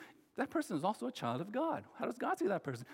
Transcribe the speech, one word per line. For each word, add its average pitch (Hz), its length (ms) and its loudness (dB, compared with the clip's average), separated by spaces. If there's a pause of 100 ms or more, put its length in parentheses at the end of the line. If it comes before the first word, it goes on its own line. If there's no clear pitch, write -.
(400)
That 277 100 2
person 294 280 0
is 139 80 2
also 220 220 2
a 262 40 -2
child 123 300 0
of 196 100 -4
God. 285 320 0 (140)
How - 80 -2
does 247 120 -2
God 339 220 0
see 339 80 2
that 185 160 2
person? 123 300 -4